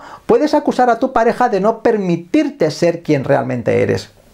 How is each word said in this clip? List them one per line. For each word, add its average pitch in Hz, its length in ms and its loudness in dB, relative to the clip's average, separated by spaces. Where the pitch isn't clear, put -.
puedes 277 280 2
acusar 254 360 2
a 233 100 0
tu 262 140 -2
pareja 233 360 2
de 196 120 0
no 220 220 -2
permitirte 196 880 0
ser 170 320 -2
quien 143 200 0
realmente 120 600 0
eres. 107 260 -4